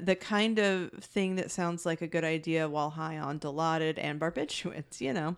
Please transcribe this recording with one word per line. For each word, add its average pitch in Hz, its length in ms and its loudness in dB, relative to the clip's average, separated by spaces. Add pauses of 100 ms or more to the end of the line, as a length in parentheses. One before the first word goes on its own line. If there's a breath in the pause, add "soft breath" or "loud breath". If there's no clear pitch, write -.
the 185 140 4
kind 214 440 2
of 190 340 2
thing 190 420 -2
that 180 160 -2
sounds 170 340 -2
like 165 160 0
a 170 60 -2
good 165 160 0
idea 160 460 2
while 147 220 0
high 160 260 -6
on 151 220 -4
Dilaudid 160 580 0
and 147 220 -4
barbiturates, - 840 -4
you 262 120 0
know. 170 240 0